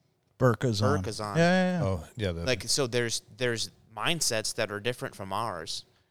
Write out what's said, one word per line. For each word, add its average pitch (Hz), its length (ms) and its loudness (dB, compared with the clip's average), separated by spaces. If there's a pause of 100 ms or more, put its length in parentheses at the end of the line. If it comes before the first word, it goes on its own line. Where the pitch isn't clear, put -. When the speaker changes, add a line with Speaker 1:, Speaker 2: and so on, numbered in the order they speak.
(400)
Speaker 1:
Burkas 117 420 4
on. 143 220 4
Speaker 2:
burkas 104 200 -6
on. 104 140 -4
Speaker 1:
Yeah, 165 60 6
yeah, 180 360 4
yeah. 156 60 0
Speaker 3:
Oh, 95 180 0 (120)
yeah, 101 160 0
that 85 140 -4
Speaker 2:
Like, 120 220 0
so 135 200 2
there's, 117 340 -2 (160)
there's 113 320 -2 (260)
mindsets 117 600 0
that 107 160 0
are 104 80 -4
different 120 360 -6
from 98 160 -10
ours, 95 540 -6 (260)